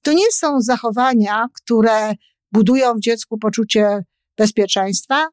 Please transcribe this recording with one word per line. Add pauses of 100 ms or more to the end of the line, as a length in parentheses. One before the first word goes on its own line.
To
nie
są
zachowania,
które (380)
budują
w
dziecku
poczucie (340)
bezpieczeństwa.